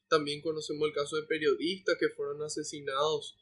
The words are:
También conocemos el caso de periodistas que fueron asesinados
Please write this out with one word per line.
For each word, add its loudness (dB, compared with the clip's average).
También 2
conocemos -2
el -2
caso -2
de -2
periodistas 2
que 4
fueron -6
asesinados -2